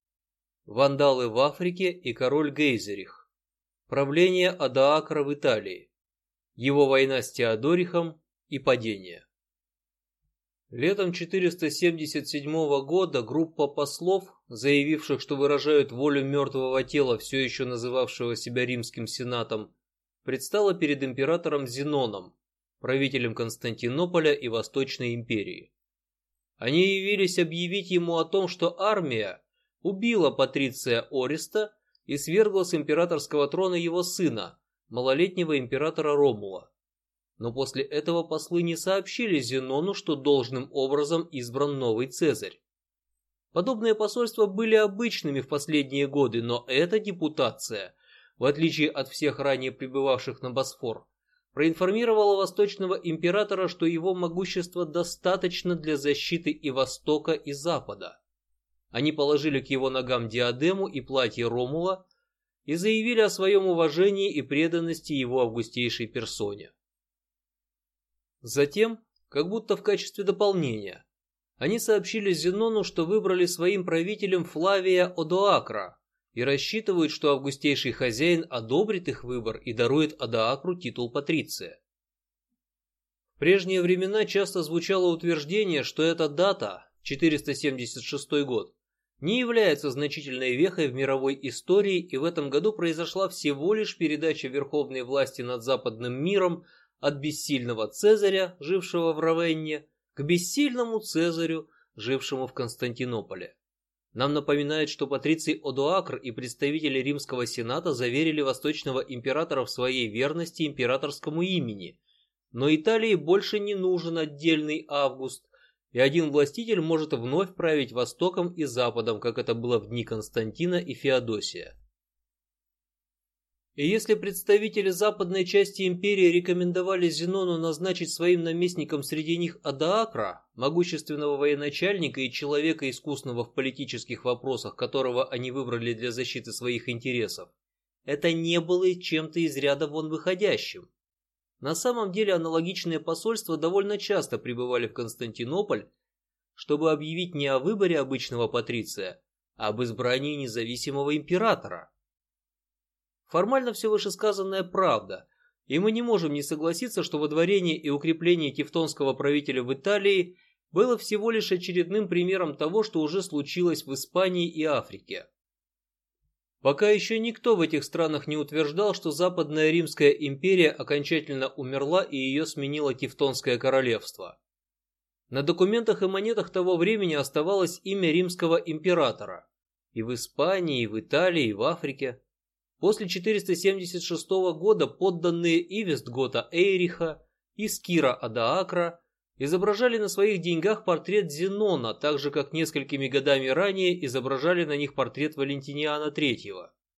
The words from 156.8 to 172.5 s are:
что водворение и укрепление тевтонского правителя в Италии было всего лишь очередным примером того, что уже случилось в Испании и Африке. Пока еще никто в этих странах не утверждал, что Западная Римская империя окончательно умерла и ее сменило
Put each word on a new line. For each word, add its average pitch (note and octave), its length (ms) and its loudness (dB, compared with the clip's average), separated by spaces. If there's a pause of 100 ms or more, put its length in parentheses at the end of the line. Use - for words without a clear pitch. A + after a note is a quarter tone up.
что D3+ 160 -4
водворение E3 600 2
и - 100 -8
укрепление D#3+ 640 2
тевтонского D3 640 -2
правителя C#3+ 500 0
в B2+ 100 -2
Италии G3 640 2 (380)
было A3+ 240 4
всего G#3+ 340 -2
лишь G#3+ 220 0
очередным F3+ 560 0
примером F3 480 0
того, F3 260 0
что F#3+ 160 -4
уже D#3 240 0
случилось D#3+ 640 -2
в C3+ 80 -8
Испании F3 580 0
и D#3 140 -2
Африке. - 640 -4 (1300)
Пока D3 280 4
еще G#3+ 300 2
никто A3+ 380 2
в E3+ 40 4
этих D#3 220 0
странах D#3 420 -2
не D3+ 120 -4
утверждал, D3+ 560 0
что - 180 -4
Западная D#3 580 2
Римская D#3 420 4
империя D3+ 600 4
окончательно C#3+ 800 -2
умерла C#3 540 0
и - 120 -8
ее C3+ 300 0
сменило C#3+ 480 -2